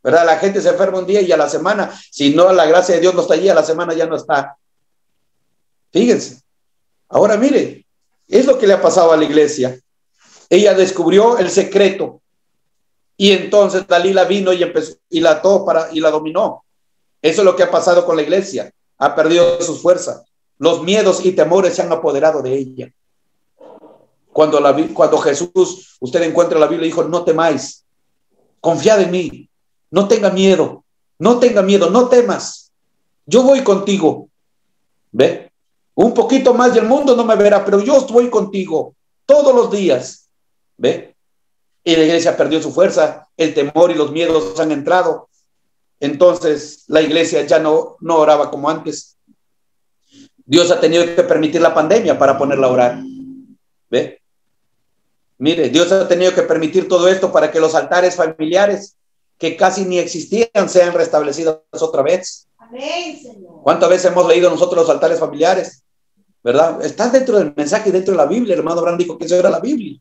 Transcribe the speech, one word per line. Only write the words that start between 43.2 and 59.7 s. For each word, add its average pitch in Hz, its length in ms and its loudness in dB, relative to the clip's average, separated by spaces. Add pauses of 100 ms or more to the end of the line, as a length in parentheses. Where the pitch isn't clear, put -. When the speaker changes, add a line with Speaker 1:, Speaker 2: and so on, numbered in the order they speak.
Speaker 1:
el 156 160 -2
temor 156 380 0
y 160 40 -4
los 147 160 -4
miedos 160 480 -4
han 156 140 -2
entrado. 160 560 -2 (720)
Entonces, 151 880 -2
la 156 140 2
iglesia 160 440 -2
ya 160 140 2
no, 156 420 -2
no 165 160 -2
oraba 151 340 2
como 139 180 -6
antes. - 460 -10 (1300)
Dios 175 260 2
ha 175 80 2
tenido 170 260 2
que 170 180 -2
permitir 160 380 -2
la 165 120 0
pandemia 165 460 0
para 135 180 2
ponerla 135 300 -2
a 127 40 0
orar. 123 320 0 (840)
¿Ve? - 320 -4 (1160)
Mire, 151 320 -2
Dios 170 220 2
ha 190 160 0
tenido 180 260 0
que 185 80 0
permitir 160 480 -2
todo 175 180 2
esto 190 240 0
para 156 200 0
que 165 80 -2
los 160 160 0
altares 180 400 0
familiares, 175 800 -2 (420)
que 160 180 -6
casi 196 300 -2